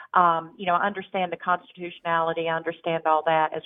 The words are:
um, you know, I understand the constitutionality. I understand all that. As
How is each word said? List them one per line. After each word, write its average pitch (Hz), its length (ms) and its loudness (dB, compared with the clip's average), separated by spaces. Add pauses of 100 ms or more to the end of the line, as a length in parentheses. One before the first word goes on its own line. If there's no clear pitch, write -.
(160)
um, 165 420 2
you 202 80 -12
know, 175 80 2
I 175 140 2
understand 190 440 -4
the 170 60 -6
constitutionality. 170 1120 -2
I 165 60 0
understand 165 500 -4
all 156 220 4
that. 160 280 2
As 156 100 -8